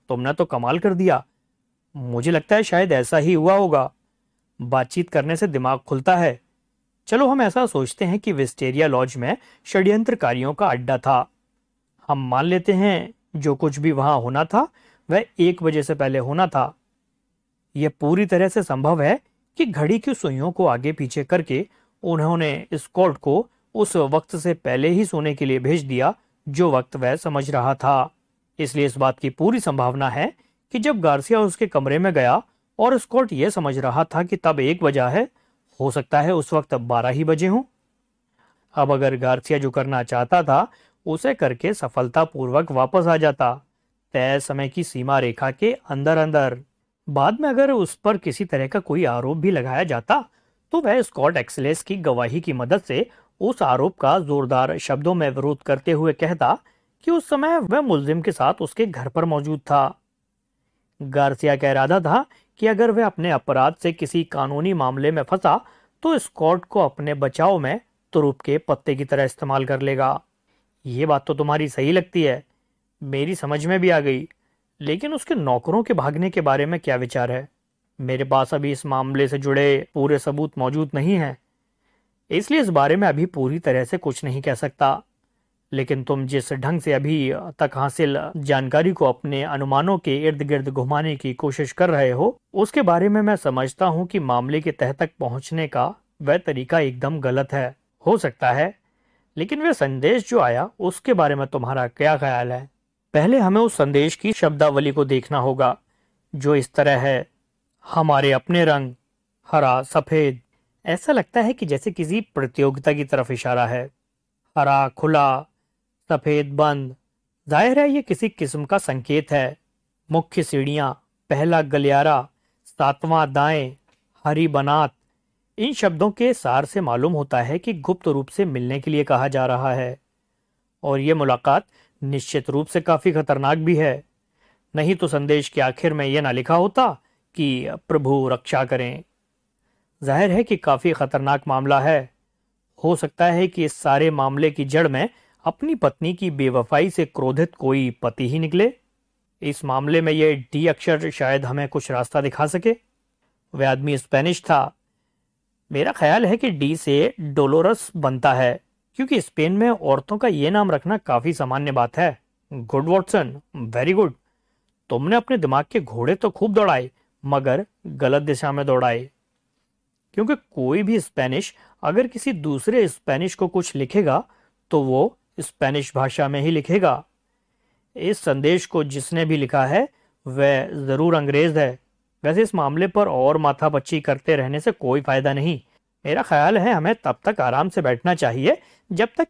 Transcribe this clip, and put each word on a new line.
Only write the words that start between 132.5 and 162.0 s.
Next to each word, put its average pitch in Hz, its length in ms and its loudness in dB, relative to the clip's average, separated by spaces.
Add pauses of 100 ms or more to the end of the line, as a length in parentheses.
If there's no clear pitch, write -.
से 175 140 -2
काफी 165 300 2
खतरनाक 147 460 0
भी 165 180 2
है, 143 280 0 (720)
नहीं 156 200 2
तो 180 120 -2
संदेश 143 420 0
के - 120 -2
आखिर 131 320 0
में 147 140 -2
यह 143 140 0
ना 135 100 -2
लिखा 131 240 0
होता 196 420 2 (380)
कि 139 340 -2
"प्रभु 139 600 0
रक्षा 127 360 -2
करें।" 127 380 -4 (1000)
जाहिर 151 280 2
है 208 120 2
कि 214 140 0
काफी 147 340 0
खतरनाक 139 560 -2
मामला 139 320 2
है। 135 340 0 (720)
हो 165 120 2
सकता 165 300 -2
है 175 220 2
कि 175 180 -4
इस 151 80 -4
सारे 147 380 2
मामले 143 400 0
की 143 140 -6
जड़ 156 220 2
में 143 220 -2 (360)
अपनी 285 300 -2
पत्नी 165 380 -2
की 175 180 -4
बेवफाई 139 580 0
से 170 160 -2
क्रोधित 135 500 -2
कोई 135 360 0
पति 120 380 -6
ही 151 100 -2
निकले। 180 340 0 (680)
इस 147 240 -6
मामले 143 360 2
में 160 120 0
ये 156 220 4 (180)
डी 147 140 2
अक्षर 160 440 0
शायद 135 340 -2
हमें 139 220 -4
कुछ - 240 -6
रास्ता 123 300 -2
दिखा 143 240 0
सके। 185 300 0 (800)
वह 135 160 2
आदमी 139 260 -2
स्पेनिश 151 440 0
था। 143 360 0 (920)
मेरा 143 200 0
ख्याल 175 340 2
है 202 120 2
कि 254 120 -2
डी 147 260 -2
से 151 440 0
डोलोरस 151 760 2
बनता 135 380 0
है, 127 260 2 (360)
क्योंकि 262 260 0
स्पेन 160 300 -2
में 214 180 2
औरतों 160 480 0
का 247 100 0
ये 151 220 0
नाम 202 220 2
रखना 165 260 -2
काफी 135 360 -2
सामान्य 135 380 -4
बात 123 260 0
है। 160 240 0 (320)